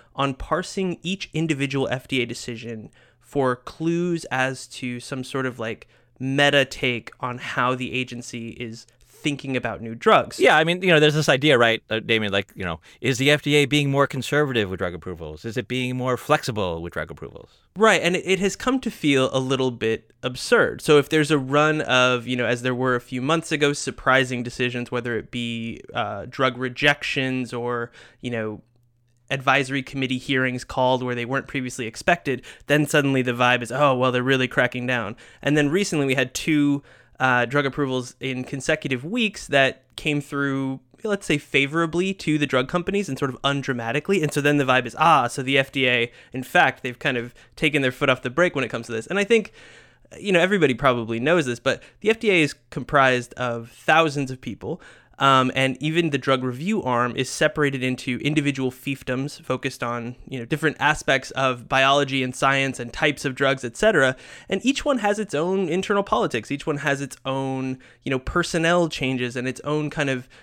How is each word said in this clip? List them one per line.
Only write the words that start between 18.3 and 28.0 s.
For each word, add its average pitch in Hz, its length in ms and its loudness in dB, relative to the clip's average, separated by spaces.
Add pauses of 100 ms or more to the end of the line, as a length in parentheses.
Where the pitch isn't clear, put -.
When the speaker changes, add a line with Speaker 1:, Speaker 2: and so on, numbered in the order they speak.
Speaker 1:
has 190 160 -2
come 254 240 -2
to 226 100 -6
feel 139 420 2
a 131 60 0
little 131 320 0
bit 113 420 -4 (120)
absurd. 127 580 0
So 151 160 6
if 143 100 2
there's 156 220 2
a 156 80 4
run 147 440 2
of, 127 440 2
you 123 80 -2
know, 123 120 0
as 120 160 0
there 127 120 0
were 127 220 0
a 123 40 -4
few 123 220 -8
months 156 300 0
ago, 143 200 2
surprising 127 680 0
decisions, 120 480 -4
whether 120 260 -4
it - 140 -8
be, 117 500 -6 (140)
uh, 104 340 -6
drug 131 300 -2
rejections 127 920 -2
or, 120 400 -6 (280)